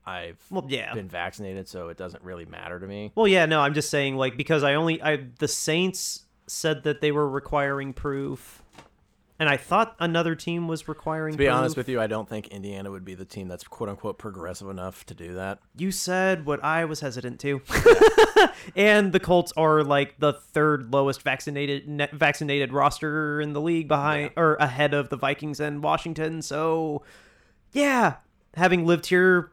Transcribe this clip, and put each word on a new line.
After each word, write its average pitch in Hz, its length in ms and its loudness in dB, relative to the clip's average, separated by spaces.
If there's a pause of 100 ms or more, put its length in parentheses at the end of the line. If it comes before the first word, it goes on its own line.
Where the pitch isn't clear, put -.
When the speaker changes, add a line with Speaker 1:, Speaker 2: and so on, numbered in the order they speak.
Speaker 1:
I've 87 360 -12 (100)
Speaker 2:
Well, 185 180 -6
yeah. 123 240 -6
Speaker 1:
been 101 160 -10
vaccinated, 95 600 -10
so 87 220 -12
it 85 60 -16
doesn't 90 280 -14
really 90 200 -14
matter 87 360 -14
to 95 60 -12
me. 104 280 -10
Speaker 2:
Well, 220 140 4
yeah, 180 180 6
no, 156 140 2
I'm 143 140 2
just 147 140 -2
saying, 139 280 -2
like, 131 200 -2
because 147 280 0
I 143 100 4
only, 160 260 0
I, 147 280 -2 (100)
the 151 100 -2
Saints - 760 -2 (240)
said 156 340 -4
that 147 180 -2
they 151 120 2
were 147 160 0
requiring 139 640 -4
proof. 139 680 -8 (800)
And 156 60 2
I 139 80 2
thought 220 420 0
another 165 380 0
team 170 320 -6
was 160 180 -6
requiring 156 460 -6
Speaker 1:
To 151 60 -8
be 139 100 4
honest 127 260 2
Speaker 2:
proof. 127 100 -6
Speaker 1:
with - 40 -6
you, 123 120 -2
I 110 60 0
don't 107 220 -4
think 107 180 -10
Indiana 98 460 -10
would 92 120 -14
be 95 120 -14
the 95 80 -14
team 95 240 -12
that's 90 160 -12
quote-unquote 101 520 -10
progressive 95 520 -12
enough 92 380 -12
to 87 80 -18
do 85 200 -14
that. 95 240 -8 (180)
Speaker 2:
You 190 140 -4
said 185 560 -2
what 143 160 -4
I 160 220 0
was 156 160 -6
hesitant 123 400 -8
to. 139 260 -4
<laughs> - 60 -8 (640)
Speaker 1:
Yeah. 392 160 8 (240)
Speaker 2:
And 202 360 6
the 185 60 2
Colts 175 380 4
are, 156 260 6
like, 143 380 0
the 147 120 4
third 147 600 0
lowest 139 300 2
vaccinated, 143 680 -4
net 147 240 -4
vaccinated 143 600 0
roster 147 680 0
in 147 120 -4
the 147 80 -4
league 165 280 -2
behind, 147 480 0
Speaker 1:
Yeah. 170 60 2
Speaker 2:
or 151 120 6
ahead 143 400 2
of 143 140 -2
the 135 80 -4
Vikings 143 420 -4
and 147 240 -4
Washington. 160 600 -2
So, 160 600 -2 (680)
yeah, 254 420 2 (400)
having 170 320 4
lived 170 200 2
here 180 460 4